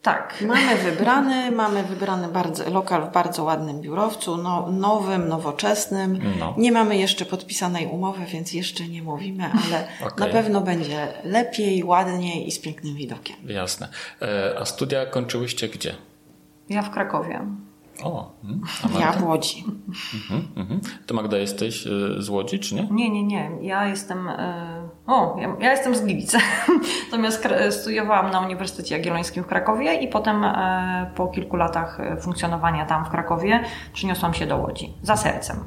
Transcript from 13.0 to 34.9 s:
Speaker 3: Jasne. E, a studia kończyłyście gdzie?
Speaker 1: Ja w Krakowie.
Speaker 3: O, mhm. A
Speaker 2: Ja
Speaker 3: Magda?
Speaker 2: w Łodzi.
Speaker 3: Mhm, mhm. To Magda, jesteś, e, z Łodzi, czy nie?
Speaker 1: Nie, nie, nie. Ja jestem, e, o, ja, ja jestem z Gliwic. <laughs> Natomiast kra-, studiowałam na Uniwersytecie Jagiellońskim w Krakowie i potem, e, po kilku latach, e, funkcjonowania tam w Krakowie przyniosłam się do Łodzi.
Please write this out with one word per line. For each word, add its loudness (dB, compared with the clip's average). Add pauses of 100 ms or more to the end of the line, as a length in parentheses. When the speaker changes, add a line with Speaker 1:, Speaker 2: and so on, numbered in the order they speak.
Speaker 3:
Jasne. -4 (340)
E, 0
a -4
studia 0
kończyłyście -2
gdzie? -6 (760)
Speaker 1:
Ja 0
w -4
Krakowie. -4 (640)
Speaker 3:
O, -6 (120)
mhm. -4 (220)
A 0
Speaker 2:
Ja 4
Speaker 3:
Magda? 2
Speaker 2:
w 2
Łodzi. 0 (500)
Speaker 3:
Mhm, -4 (100)
mhm. -2 (240)
To -4
Magda, 0
jesteś, -2
e, -4 (320)
z -4
Łodzi, 0
czy -4
nie? 0
Speaker 1:
Nie, 4
nie, 0
nie. -2 (100)
Ja 0
jestem, -4
e, -6 (180)
o, 2
ja, -4
ja 4
jestem 2
z 2
Gliwic. 0 (360)
<laughs> 4
Natomiast 0
kra-, 4
studiowałam 2
na 4
Uniwersytecie -4
Jagiellońskim -2
w -8
Krakowie 2
i 0
potem, 2
e, 0
po 0
kilku -4
latach, 0
e, -4
funkcjonowania 0
tam 2
w -8
Krakowie 2 (300)
przyniosłam -2
się -2
do 2
Łodzi. -6 (100)